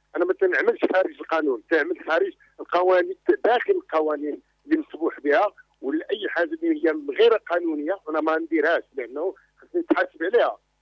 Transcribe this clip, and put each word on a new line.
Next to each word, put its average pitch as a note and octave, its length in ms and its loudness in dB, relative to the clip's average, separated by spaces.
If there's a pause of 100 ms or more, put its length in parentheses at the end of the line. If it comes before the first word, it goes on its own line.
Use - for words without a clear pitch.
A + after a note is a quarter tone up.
(160)
انا F3 80 0
ما F3+ 100 0
تنعملش F#3 460 0 (140)
خارج F#3 260 -2
القانون، D#3 500 -2
تعمل E3 280 0 (100)
خارج E3+ 240 0 (280)
القوانين، F3+ 560 2 (280)
داخل A3 280 2
القوانين D3+ 680 -2 (240)
اللي D3+ 120 2
مسموح - 440 -4
بها، D#3+ 320 2 (280)
ولا C#3 300 -4
اي G3+ 180 -4
حاجه E3 220 -2 (120)
اللي D#3+ 220 0
هي D#3+ 100 2 (240)
غير A3+ 160 6
قانونيه E3+ 640 -2 (100)
انا D#3 120 -2
ما D#3 180 0
نديرهاش، D#3+ 440 0 (140)
لانه C3+ 380 -6 (220)
خصني - 240 -6
نتحاسب F3+ 420 -2
عليها. F3 360 0 (240)